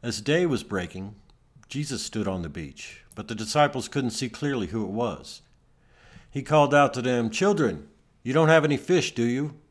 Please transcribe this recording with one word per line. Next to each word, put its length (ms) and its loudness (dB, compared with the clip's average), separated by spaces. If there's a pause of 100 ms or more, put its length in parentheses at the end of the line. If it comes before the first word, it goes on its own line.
As 160 -6
day 260 0
was 180 -2
breaking, 520 -8 (540)
Jesus 340 -6
stood 240 -4
on 140 -4
the 80 -6
beach, 560 -14 (100)
but 140 -12
the 60 -6
disciples 520 0
couldn't 240 -2
see 160 -6
clearly 400 -4
who 160 -4
it 80 -6
was. 520 -6 (880)
He 140 -6
called 300 4
out 220 6
to 60 -2
them, 280 0
"Children, 580 0 (340)
you 120 -4
don't 160 6
have 160 6
any 100 2
fish, 400 0
do 80 0
you?" 340 -2 (140)